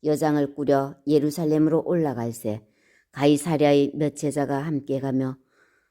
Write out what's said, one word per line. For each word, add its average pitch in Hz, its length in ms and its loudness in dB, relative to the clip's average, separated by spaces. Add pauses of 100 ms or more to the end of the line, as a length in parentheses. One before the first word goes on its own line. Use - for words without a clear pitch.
여장을 147 520 0
꾸려 139 400 0 (120)
예루살렘으로 151 760 2
올라갈새 117 760 -4 (520)
가이사랴의 143 840 2
몇 147 220 -4
제자가 139 420 -2
함께 139 400 -4
가며 131 380 -2 (540)